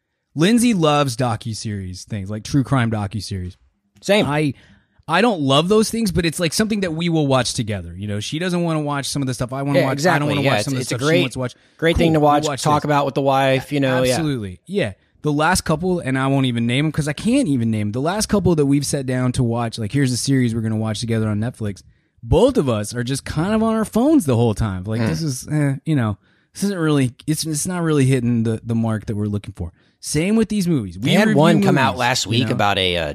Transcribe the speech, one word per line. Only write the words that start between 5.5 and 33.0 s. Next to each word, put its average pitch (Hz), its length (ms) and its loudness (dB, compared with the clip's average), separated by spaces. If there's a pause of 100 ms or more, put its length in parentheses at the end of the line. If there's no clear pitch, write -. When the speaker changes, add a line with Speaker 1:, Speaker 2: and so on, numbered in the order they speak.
Speaker 1:
those 214 220 4
things, 226 220 -2
but 170 160 0
it's, 151 120 -4
like, 170 140 0
something 214 280 0
that 175 120 -4
we 170 160 -2
will 160 160 2
watch 131 300 2
together. 98 400 -6
You 101 120 -8
know, 104 120 -4
she 143 180 -6
doesn't 175 240 -2
wanna 165 200 0
watch 143 260 -4
some 143 160 -2
of 131 40 -4
the 127 60 -2
stuff 120 180 -6
I 139 120 -6
wanna 139 160 2
Speaker 2:
Yeah, 147 60 2
Speaker 1:
watch. 135 80 0
Speaker 2:
exactly. 156 220 2
Speaker 1:
I 147 40 2
don't 147 100 -2
wanna - 120 0
Speaker 2:
Yeah, 139 100 2
Speaker 1:
watch 110 80 2
Speaker 2:
it's, 107 60 -2
Speaker 1:
some 139 80 -4
of 127 40 -2
the 127 40 -4
Speaker 2:
it's 127 100 -6
a 131 40 -4
Speaker 1:
stuff 117 120 -4
Speaker 2:
great, 160 100 4
Speaker 1:
she 180 40 4
wants 127 120 -2
to 131 60 -8
watch. 123 160 -6 (220)
Speaker 2:
great 165 200 2
thing 170 120 4
Speaker 1:
Cool, 156 60 2
Speaker 2:
to 151 40 4
watch, 147 240 4
Speaker 1:
we'll 151 80 -2
watch 135 100 -6
Speaker 2:
talk 151 220 2
Speaker 1:
this. - 20 -6
Speaker 2:
about 143 200 2
with 135 100 -4
the 147 60 -2
wife, 135 500 2
you 143 80 0
know, 131 240 2
yeah. 127 100 2
Speaker 1:
Absolutely. 117 540 -4
Yeah. 160 260 -2 (300)
The 147 100 0
last 156 280 2
couple, 175 380 0
and 131 200 -2
I 135 80 0
won't 135 180 2
even 117 220 0
name 131 180 2
'em 156 60 -2
'cause 147 160 -4
I 147 60 -4
can't 240 340 0
even 117 240 0
name 104 160 -2
'em. 104 60 -4
The 123 80 -4
last 185 260 -2
couple 185 280 2
that 147 120 2
we've 143 180 2
sat 139 220 -4
down 127 260 0
to 131 100 0
watch, 117 360 -2
like, 104 120 -6
here's 135 200 2
a 120 60 -2
series 127 360 2
we're 117 80 -2
gonna 110 160 -2
watch 110 220 -2
together 113 280 -2
on 104 120 -2
Netflix. 107 420 -6 (420)
Both 196 340 4
of 147 120 2
us 104 240 -2
are 123 100 -4
just 131 220 -4
kind 175 300 -2
of 220 80 2
on 226 120 0
our 220 100 0
phones 254 400 2
the 131 100 2
whole 113 180 4
time. 95 300 -4
Like, 113 180 -4
Speaker 2:
Mm. 113 60 0
Speaker 1:
this 160 160 -2
is, 135 240 -6
eh, 143 280 0 (100)
you 160 100 0
know, 110 240 0 (340)
this - 120 -8
isn't 202 120 -2
really, 147 360 2 (120)
it's, 151 220 -4
it's 151 180 -4
not 180 160 -4
really 151 240 2
hitting 120 380 2
the, 110 200 -2
the 113 120 -4
mark 113 320 -2
that 113 80 -4
we're 104 100 -4
looking 104 300 -6
for. 87 180 -10 (280)
Same 180 340 -2
with 226 140 2
these 202 180 -2
movies. 101 320 -2
We 110 100 -6
Speaker 2:
They 185 60 2
had 214 140 4
Speaker 1:
review 139 100 4
Speaker 2:
one 165 240 6
come - 120 4
Speaker 1:
movies, 135 120 2
Speaker 2:
out 127 100 -2
last 123 280 0
Speaker 1:
you - 60 -8
Speaker 2:
week 113 180 2
Speaker 1:
know? 123 40 0
Speaker 2:
about 101 240 2
a, 90 200 2
uh, 76 180 -2